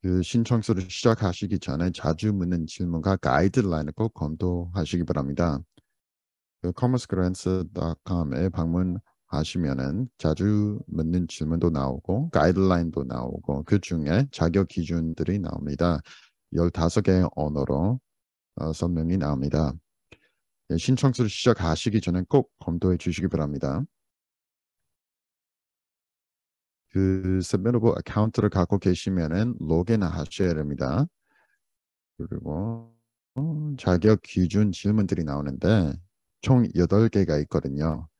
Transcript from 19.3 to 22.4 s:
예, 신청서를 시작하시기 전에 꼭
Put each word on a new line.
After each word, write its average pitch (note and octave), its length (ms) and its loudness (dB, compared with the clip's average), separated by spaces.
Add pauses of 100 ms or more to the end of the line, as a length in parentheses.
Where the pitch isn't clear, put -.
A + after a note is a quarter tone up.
예, E2+ 80 0
신청서를 B2 500 2
시작하시기 G2+ 720 2
전에 F2+ 280 -2
꼭 - 300 4